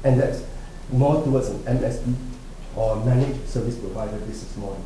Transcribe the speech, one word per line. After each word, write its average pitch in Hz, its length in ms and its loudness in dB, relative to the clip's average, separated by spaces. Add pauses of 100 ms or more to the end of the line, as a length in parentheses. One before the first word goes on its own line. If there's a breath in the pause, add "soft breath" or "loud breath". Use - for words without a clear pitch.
And 135 160 6
that's - 240 2 (480 loud breath)
more 143 320 6
towards 131 240 2
an - 180 -6
M 123 160 2
S 135 220 -2
P 123 100 0 (640)
or 110 300 2
managed 127 420 2
service 117 300 -2
provider 107 400 -6
business 107 400 -8
model. 98 280 -8